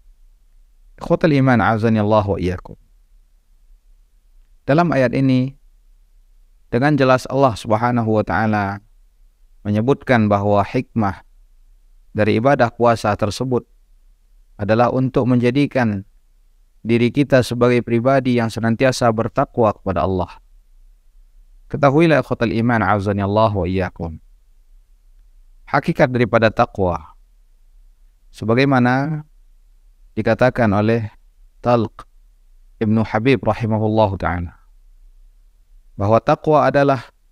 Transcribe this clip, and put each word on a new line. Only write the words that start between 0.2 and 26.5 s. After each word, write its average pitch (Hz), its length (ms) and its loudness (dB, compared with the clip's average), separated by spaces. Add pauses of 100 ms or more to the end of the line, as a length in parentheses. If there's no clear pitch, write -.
Ikhwatal 165 400 0
iman, 127 240 4
azani 110 400 0
Allah 104 240 2
wa 98 80 -2
iyyakum. 90 400 -6 (1900)
Dalam 160 240 2
ayat 127 240 0
ini, 131 400 0 (1120)
dengan 139 320 0
jelas 131 320 2
Allah 131 240 2
Subhanahu 113 560 -2
wa 107 160 0
Ta'ala 104 560 -2 (800)
menyebutkan 110 640 0
bahwa 101 400 2
hikmah 107 560 -4 (880)
dari 107 320 0
ibadah 127 320 2
puasa 113 400 0
tersebut 120 480 -4 (960)
adalah 110 320 2
untuk 127 400 0
menjadikan 120 720 0 (800)
diri 117 320 0
kita 131 320 2
sebagai 123 400 0
pribadi 120 560 0
yang 110 80 -2
senantiasa 117 640 0
bertakwa 113 640 -2
kepada 92 240 -4
Allah. 90 400 -4 (1300)
Ketahuilah, 143 480 2
ikhwatal 120 320 -4
iman, 113 320 0
azani 98 400 -2
Allah 104 320 0
wa 98 80 -2
iyyakum, 90 560 -6 (1500)
hakikat 143 420 0
daripada 113 400 2